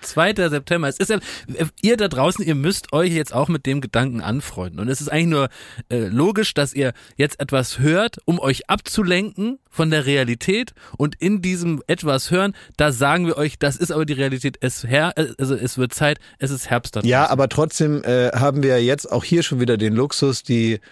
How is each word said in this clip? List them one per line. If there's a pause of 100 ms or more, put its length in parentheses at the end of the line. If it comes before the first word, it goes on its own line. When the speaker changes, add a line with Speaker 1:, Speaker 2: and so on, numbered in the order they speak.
Speaker 1:
Zweiter
September.
Es
ist
ja, (640)
ihr
da
draußen,
ihr
müsst
euch
jetzt
auch
mit
dem
Gedanken
anfreunden.
Und
es
ist
eigentlich
nur, (400)
äh,
logisch,
dass
ihr (240)
jetzt
etwas
hört,
um
euch
abzulenken (140)
von
der
Realität. (200)
Und
in
diesem
etwas
hören, (240)
da
sagen
wir
euch,
das
ist
aber
die
Realität.
Es
her-,
äh, (100)
also
es
wird
Zeit, (180)
es
ist
Herbst
da
Speaker 2:
Ja,
Speaker 1:
draußen.
Speaker 2:
aber
trotzdem,
äh,
haben
wir
jetzt
auch
hier
schon
wieder
den
Luxus,
die (120)